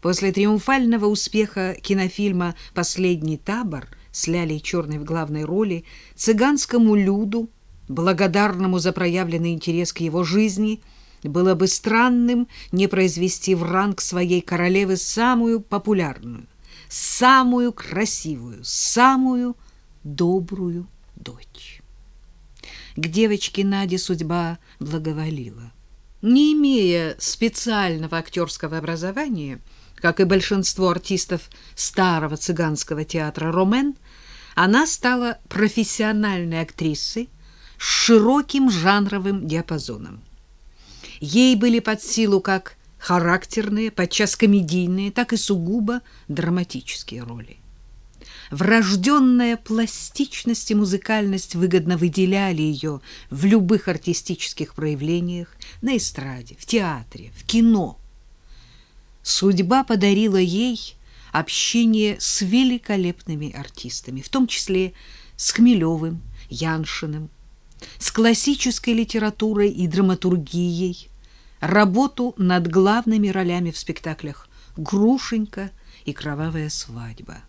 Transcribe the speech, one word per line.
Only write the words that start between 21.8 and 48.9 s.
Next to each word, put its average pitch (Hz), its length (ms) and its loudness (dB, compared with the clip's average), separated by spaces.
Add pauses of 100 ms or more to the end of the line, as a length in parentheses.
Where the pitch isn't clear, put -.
К 160 100 -4
девочке 202 560 0
Наде 196 340 0
судьба 170 640 -4 (220)
благоволила. 147 920 -6 (500)
Не 269 300 6
имея 208 680 2
специального 180 960 -2
актерского 165 640 -6
образования, 170 840 -6 (340)
как 165 240 0
и 190 60 8
большинство 185 640 2
артистов 180 600 -4 (240)
старого 165 640 0
цыганского 156 680 -4
театра 156 480 -4
«Ромен», 233 420 2 (600)
она 208 320 4
стала 247 500 -2 (100)
профессиональной 208 1120 0
актрисой 160 680 -6 (500)
с - 40 -8
широким 262 880 4
жанровым 196 760 0
диапазоном. 143 760 -6 (960)
Ей 233 360 4
были 233 240 4
под 214 220 -4
силу 202 400 2
как 190 340 -4 (220)
характерные, 208 920 0
подчас 190 440 -2
комедийные, 185 760 2
так 240 200 -2
и 226 60 0
сугубо 208 640 -2 (260)
драматические 156 920 -6
роли. 117 360 -14 (920)
Врожденная 226 1080 4